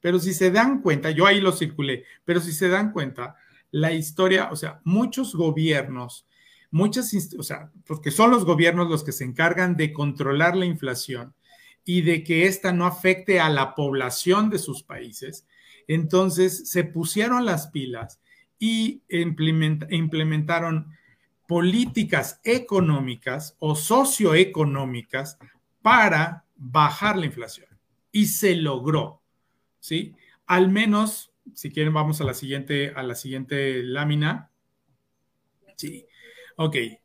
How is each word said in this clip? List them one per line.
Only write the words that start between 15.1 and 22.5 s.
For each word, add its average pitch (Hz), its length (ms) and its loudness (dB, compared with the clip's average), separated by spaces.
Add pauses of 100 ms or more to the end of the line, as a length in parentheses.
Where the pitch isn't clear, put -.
entonces 180 840 2
se 175 140 0
pusieron 214 640 -2
las 170 220 -2
pilas 120 520 -10 (400)
y 226 500 -2
implementa-, 160 800 0
implementaron 160 1000 -2 (600)
políticas 185 960 0
económicas 156 1160 0